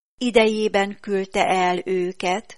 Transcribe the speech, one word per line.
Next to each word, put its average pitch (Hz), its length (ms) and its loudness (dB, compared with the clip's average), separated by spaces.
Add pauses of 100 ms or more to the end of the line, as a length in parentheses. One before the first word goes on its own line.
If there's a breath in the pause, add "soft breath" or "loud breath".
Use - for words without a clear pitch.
(200)
idejében 214 800 2
küldte 190 460 -2
el 180 380 0
őket, 185 720 -4